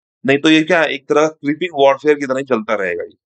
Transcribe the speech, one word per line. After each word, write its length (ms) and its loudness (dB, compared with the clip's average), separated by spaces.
नहीं 120 2
तो 120 0
ये 140 4
क्या 180 0
है, 120 -2
एक 160 -10
तरह 120 2
का 60 2
क्रीपिंग 460 -6
warfare 460 2
की 60 -8
तरह 120 -4
ही 60 -6
चलता 320 -4
रहेगा 280 -4
ये, 240 -18